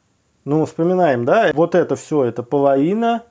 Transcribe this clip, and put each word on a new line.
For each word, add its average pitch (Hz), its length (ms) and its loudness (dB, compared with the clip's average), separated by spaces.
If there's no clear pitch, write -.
Ну, 151 220 0
вспоминаем, 165 580 0
да? 165 300 2
Вот 165 220 0
это 160 180 0
все, 147 300 -2
это 117 180 -4
половина 160 880 0